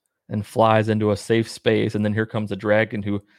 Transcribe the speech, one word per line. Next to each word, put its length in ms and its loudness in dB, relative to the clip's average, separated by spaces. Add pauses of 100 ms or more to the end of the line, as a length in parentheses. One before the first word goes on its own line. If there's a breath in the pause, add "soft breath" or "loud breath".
(280)
and 180 -6
flies 420 4
into 220 0
a 60 0
safe 320 0
space. 460 -2
And 100 -2
then 80 -2
here 140 -2
comes 260 -6
a 40 -6
dragon 460 0
who 180 -4 (180 soft breath)